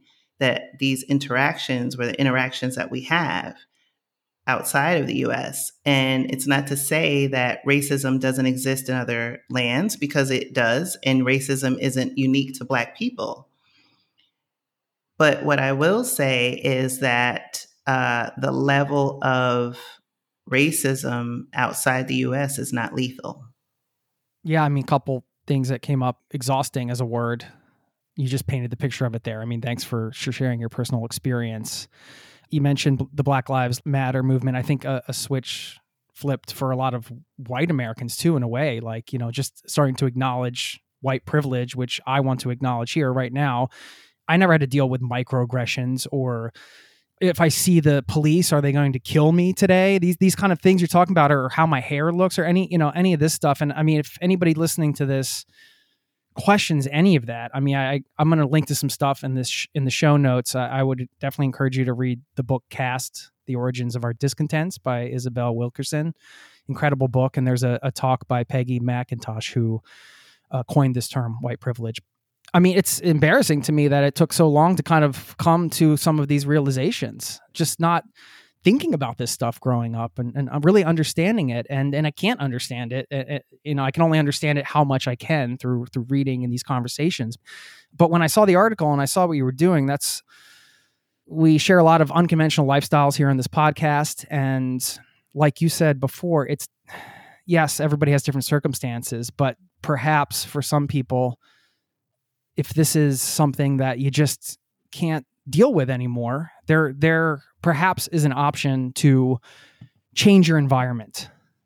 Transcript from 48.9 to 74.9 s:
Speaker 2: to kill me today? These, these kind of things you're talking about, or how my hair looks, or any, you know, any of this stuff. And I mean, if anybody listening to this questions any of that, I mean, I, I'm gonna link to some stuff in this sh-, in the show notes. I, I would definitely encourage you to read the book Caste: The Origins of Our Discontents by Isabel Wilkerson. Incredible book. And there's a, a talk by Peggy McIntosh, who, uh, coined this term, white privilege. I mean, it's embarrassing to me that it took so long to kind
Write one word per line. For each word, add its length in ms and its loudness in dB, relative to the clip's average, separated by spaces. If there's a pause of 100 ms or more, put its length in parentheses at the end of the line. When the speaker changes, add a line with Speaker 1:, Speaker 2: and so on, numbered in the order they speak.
Speaker 2:
to 80 -4
kill 320 2
me 220 4
today? 460 4
These, 180 2
these 180 4
kind 160 2
of 80 0
things 220 4
you're 80 2
talking 240 4
about, 180 6
or 160 2
how 180 2
my 140 2
hair 320 -2
looks, 260 0
or 60 2
any, 260 2
you 80 0
know, 120 2
any 240 2
of 80 2
this 120 2
stuff. 280 0
And 100 0
I 120 -2
mean, 160 4
if 220 -6
anybody 320 2
listening 420 0
to 100 -4
this 400 -4 (880)
questions 560 0
any 240 4
of 120 0
that, 260 -10
I 80 -4
mean, 160 0
I, 240 -2 (160)
I'm 100 2
gonna 180 2
link 220 0
to 80 -2
some 140 -2
stuff 340 -2
in 100 -4
this 140 -4
sh-, 260 -8
in 120 -2
the 60 -2
show 260 4
notes. 380 2
I, 120 -2
I 160 -2
would 240 -2 (140)
definitely 240 -2
encourage 320 -2
you 80 0
to 80 0
read 260 -2 (160)
the 80 -2
book 260 -4
Caste: 640 -6 (160)
The 80 -4
Origins 400 -2
of 80 -6
Our 80 -2
Discontents 640 -4
by 260 -4
Isabel 520 -4
Wilkerson. 600 -4 (520)
Incredible 400 0
book. 300 0
And 100 0
there's 160 0
a, 180 0
a 120 -4
talk 340 -2
by 160 0
Peggy 380 -2
McIntosh, 720 -6
who, 280 0 (680)
uh, 120 -4
coined 340 2
this 100 -4
term, 320 -4
white 220 -6
privilege. 400 -6 (520)
I 60 6
mean, 180 4
it's 220 2
embarrassing 640 4
to 100 0
me 160 4
that 160 4
it 100 0
took 160 2
so 160 4
long 300 4
to 60 0
kind 200 4